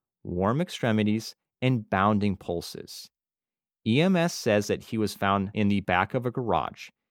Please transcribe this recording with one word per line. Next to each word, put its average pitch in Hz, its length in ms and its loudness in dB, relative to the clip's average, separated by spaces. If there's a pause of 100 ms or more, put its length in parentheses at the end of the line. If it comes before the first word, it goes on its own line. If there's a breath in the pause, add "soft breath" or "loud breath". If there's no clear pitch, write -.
(240)
warm 98 360 0
extremities, 110 760 -2 (260)
and 127 260 0
bounding 101 480 2
pulses. - 720 -10 (800)
E 120 160 4
M 190 120 4
S 170 200 0
says 104 320 2
that - 180 -2
he 110 140 -8
was 104 160 -2
found 98 400 0
in 107 140 2
the 101 120 2
back 92 320 2
of 127 140 -2
a 120 40 -4
garage. 98 580 -4 (220)